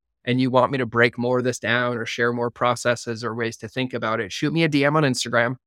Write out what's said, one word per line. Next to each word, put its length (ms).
and 160
you 100
want 220
me 60
to 80
break 320
more 200
of 60
this 140
down 400
or 80
share 260
more 180
processes 720
or 120
ways 240
to 100
think 240
about 280
it, 120
shoot 220
me 100
a 40
D 180
M 100
on 60
Instagram 540